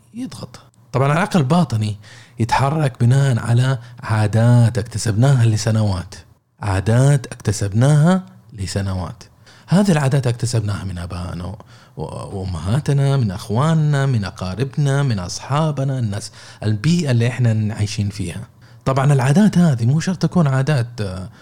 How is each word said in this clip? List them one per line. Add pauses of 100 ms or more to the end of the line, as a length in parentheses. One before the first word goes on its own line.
(140)
يضغط. (320)
طبعا
العقل
الباطني (420)
يتحرك
بناء
على (240)
عادات
اكتسبناها
لسنوات، (440)
عادات
اكتسبناها (280)
لسنوات. (440)
هذه
العادات
اكتسبناها
من
آبائنا
و-، (420)
وأمهاتنا،
من
أخواننا،
من
أقاربنا،
من
أصحابنا،
الناس، (320)
البيئة
اللي
إحنا
عايشين
فيها. (380)
طبعا
العادات
هذه
مو
شرط
تكون
عادات،
آه، (120)